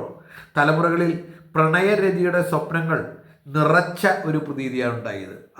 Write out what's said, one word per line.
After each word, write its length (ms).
തലമുറകളിൽ 560
പ്രണയരതിയുടെ 840
സ്വപ്നങ്ങൾ 480
നിറച്ച 520
ഒരു 180
പ്രതീതിയാണ് 520
ഉണ്ടായത്. 360